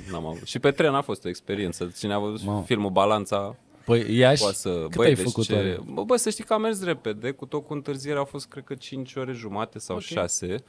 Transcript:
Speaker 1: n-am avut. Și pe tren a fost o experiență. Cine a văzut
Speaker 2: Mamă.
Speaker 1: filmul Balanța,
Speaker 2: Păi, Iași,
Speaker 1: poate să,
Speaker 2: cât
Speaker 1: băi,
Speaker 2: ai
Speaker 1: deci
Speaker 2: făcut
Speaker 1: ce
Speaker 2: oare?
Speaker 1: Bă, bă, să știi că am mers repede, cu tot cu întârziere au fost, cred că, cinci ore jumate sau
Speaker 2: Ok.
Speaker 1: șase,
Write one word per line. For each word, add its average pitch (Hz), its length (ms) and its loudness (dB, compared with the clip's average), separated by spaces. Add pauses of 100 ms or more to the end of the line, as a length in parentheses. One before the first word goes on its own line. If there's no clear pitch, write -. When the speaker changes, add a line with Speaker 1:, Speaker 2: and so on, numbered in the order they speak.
(120)
Speaker 1:
n-am 82 140 -6
avut. 82 220 -10
Și - 120 -6
pe 139 120 4
tren 143 240 2
a 139 60 2
fost 110 240 -6
o 92 40 -4
experiență. 90 720 -4
Cine 104 140 -2
a 104 60 2
văzut 104 260 -4
Speaker 2:
Mamă. 101 200 0
Speaker 1:
filmul 104 260 0
Balanța, 101 640 2 (300)
Speaker 2:
Păi, 117 320 4
Iași, 127 240 8
Speaker 1:
poate 101 140 2
să, - 140 -4 (200)
Speaker 2:
cât 85 60 -6
Speaker 1:
băi, 117 120 6
Speaker 2:
ai 147 60 8
Speaker 1:
deci 92 120 2
Speaker 2:
făcut 117 180 2
Speaker 1:
ce 107 100 0
Speaker 2:
oare? 95 320 2
Speaker 1:
Bă, - 180 -4
bă, 247 120 4
să 233 140 0
știi 214 140 -6
că - 100 0
am 214 80 2
mers 220 220 -2
repede, 127 480 -4
cu 135 140 -10
tot 147 200 -6
cu - 80 -8
întârziere 143 440 -4
au 139 80 0
fost, 139 220 -12
cred 135 160 -16
că, - 120 -10
cinci 127 400 -10
ore 131 180 -6
jumate 110 460 -6
sau - 160 -6
Speaker 2:
Ok. 90 60 -6
Speaker 1:
șase, 92 680 -4